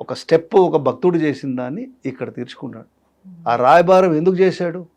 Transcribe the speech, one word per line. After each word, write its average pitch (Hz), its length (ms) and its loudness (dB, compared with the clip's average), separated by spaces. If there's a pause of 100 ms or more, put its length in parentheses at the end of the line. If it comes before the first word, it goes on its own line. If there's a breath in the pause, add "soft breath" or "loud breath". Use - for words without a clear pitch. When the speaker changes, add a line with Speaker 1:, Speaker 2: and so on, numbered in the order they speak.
Speaker 1:
ఒక - 140 -10
స్టెప్ - 400 -2
ఒక 175 220 4
భక్తుడు 151 400 0
చేసిన 139 400 -4
దాన్ని 147 320 -8 (180)
ఇక్కడ 117 280 -10
తీర్చుకున్నాడు. 117 520 -16 (420)
Speaker 2:
మ్మ్. 175 200 -12
Speaker 1:
ఆ 117 80 0
రాయబారం 175 580 4
ఎందుకు 175 220 0
చేశాడు? 180 500 -2 (100)